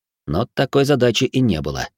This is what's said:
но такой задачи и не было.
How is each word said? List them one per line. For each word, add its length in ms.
но 280
такой 300
задачи 400
и 160
не 200
было. 260